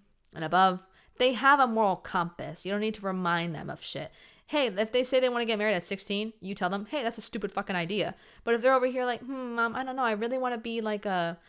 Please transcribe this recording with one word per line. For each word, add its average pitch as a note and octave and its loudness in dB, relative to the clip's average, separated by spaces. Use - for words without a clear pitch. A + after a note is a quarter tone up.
and E3 -6
above, F#3 4
they B3+ 4
have C#4 6
a C4 4
moral A3 2
compass. E3+ -6
You F#3 -4
don't G#3 -2
need G#3+ -2
to G3 -6
remind E3+ -2
them D3+ -8
of - -12
shit. - -10
Hey, C#4+ 0
if G#3+ 0
they B3+ 4
say C4 2
they B3+ 6
wanna A#3+ 0
get A3 0
married G#3 2
at F3 0
sixteen, G3+ -4
you F#3+ -8
tell F3+ -2
them, G3+ -4
"Hey, D4 -4
that's A3+ -2
a G#3 -10
stupid G3+ -6
fucking G3 -4
idea." F3 -2
But A#3 2
if A3+ 0
they're C4 6
over B3+ 4
here B3+ 0
like, B3 -2
"Hmm, B3+ -8
Mom, A#3 0
I B3 -4
don't C4 -6
know. C4 0
I A3+ 2
really A#3 -2
wanna B3 -2
be, A3+ -6
like, G#3+ -2
a F3 -2